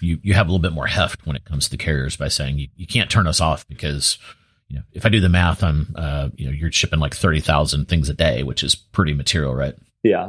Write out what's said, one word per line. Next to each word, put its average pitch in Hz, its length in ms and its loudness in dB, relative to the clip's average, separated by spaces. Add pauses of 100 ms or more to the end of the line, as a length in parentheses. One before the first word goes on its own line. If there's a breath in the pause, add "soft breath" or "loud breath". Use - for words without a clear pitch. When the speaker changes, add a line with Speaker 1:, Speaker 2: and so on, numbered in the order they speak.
Speaker 1:
you, 82 200 0
you 98 120 2
have 87 120 4
a 80 40 -2
little 92 120 2
bit 80 120 0
more 71 120 -4
heft - 400 -2
when 69 100 -4
it - 100 -12
comes - 240 -4
to - 80 -8
carriers 71 400 -2
by 69 100 -4
saying 71 300 -2
you, 69 180 -6
you 90 100 -14
can't 113 240 -2
turn 98 160 4
us 78 140 0
off 80 260 0
because, - 520 -4 (500 loud breath)
you 71 80 -10
know, - 60 -8 (100)
if - 140 -2
I - 20 4
do 107 120 4
the 92 100 4
math, 87 320 4
I'm, 78 340 0
uh, 71 400 -4
you - 80 -8
know, 67 80 -4
you're 76 180 -2
shipping, 80 300 0
like, 71 160 -2
thirty 78 240 2
thousand 73 480 0
things 78 220 2
a - 20 -2
day, 69 300 0
which 65 200 -4
is 71 120 2
pretty 78 400 0
material, 69 400 -2
right? 67 200 -2 (280)
Speaker 2:
Yeah. 95 260 2